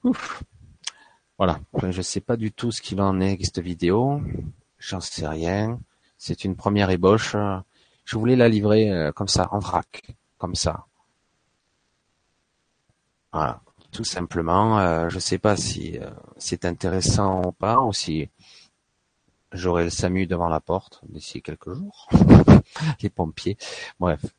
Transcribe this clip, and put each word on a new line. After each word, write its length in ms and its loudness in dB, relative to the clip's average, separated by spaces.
Ouf. 380 -2
Voilà. 220 2
Enfin, 180 -4
je 100 -6
sais 200 -6
pas 160 -2
du 140 -4
tout 200 -4
ce 100 -8
qu'il 200 -4
en 180 2
est 80 2
avec 180 -4
cette 140 -4
vidéo. 640 0
J'en 220 -10
sais 260 -8
rien. 520 -2
C'est 280 -10
une 100 -4
première 340 2
ébauche. 460 4
Je 120 -6
voulais 180 2
la 120 6
livrer, 440 4
euh, 200 0
comme 160 -6
ça, 240 0
en 80 0
vrac, 440 -6
comme 180 -6
ça. 300 -4
Voilà. 280 -4
Tout 120 -8
simplement, 760 0
euh, 300 0
je 100 -6
sais 180 -4
pas 200 2
si, 400 -6
euh, 120 -12
c'est 280 -8
intéressant 840 0
ou 40 -4
pas, 300 0
ou 120 0
si 360 -4
j'aurai 340 0
le 40 -2
samu 380 -2
devant 220 -2
la 100 0
porte 480 -6
d'ici 340 -14
quelques 320 -12
jours. 380 -14
<laughs> 880 6
Les 80 -4
pompiers. 480 -6
Bref. 220 0